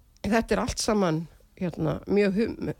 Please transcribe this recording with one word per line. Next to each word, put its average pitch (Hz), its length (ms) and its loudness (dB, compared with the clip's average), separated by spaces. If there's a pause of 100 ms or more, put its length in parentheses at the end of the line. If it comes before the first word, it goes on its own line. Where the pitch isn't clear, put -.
(220)
þetta 226 340 2
er 190 60 0
allt - 220 -4
saman, 180 400 2 (340)
hérna, 160 400 -2 (100)
mjög 196 300 2
hum-, - 420 -2